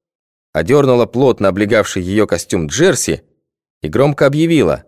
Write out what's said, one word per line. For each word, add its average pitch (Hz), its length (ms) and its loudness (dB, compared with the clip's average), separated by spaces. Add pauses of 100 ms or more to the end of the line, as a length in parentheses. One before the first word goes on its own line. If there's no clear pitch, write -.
(540)
одернула 120 520 2
плотно 117 440 0
облегавший 101 520 -2
ее 98 240 0
костюм 87 420 -4
джерси 120 560 -2 (580)
и 78 60 -6
громко 139 380 0
объявила – 139 640 0